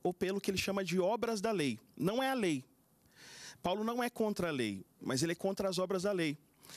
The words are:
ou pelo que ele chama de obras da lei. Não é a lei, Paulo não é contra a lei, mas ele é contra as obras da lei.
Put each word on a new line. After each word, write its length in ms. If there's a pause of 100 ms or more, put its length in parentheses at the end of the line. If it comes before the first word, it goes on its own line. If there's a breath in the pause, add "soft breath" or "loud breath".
ou 120
pelo 260
que 100
ele 80
chama 260
de 160
obras 400
da 100
lei. 280 (180)
Não 260
é 80
a 40
lei, 300 (1000 loud breath)
Paulo 160
não 180
é 80
contra 380
a 60
lei, 340 (140)
mas 240
ele 80
é 20
contra 340
as 80
obras 280
da 80
lei. 260 (380 loud breath)